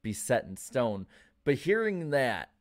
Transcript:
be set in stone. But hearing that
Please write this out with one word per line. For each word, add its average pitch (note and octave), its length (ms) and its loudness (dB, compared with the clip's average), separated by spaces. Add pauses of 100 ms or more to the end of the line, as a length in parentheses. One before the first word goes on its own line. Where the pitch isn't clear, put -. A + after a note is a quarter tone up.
be A2 100 -4
set - 320 0
in F#2+ 120 -10
stone. A2 500 -2 (380)
But C#3+ 120 4
hearing F#3+ 540 0
that B2 400 0 (100)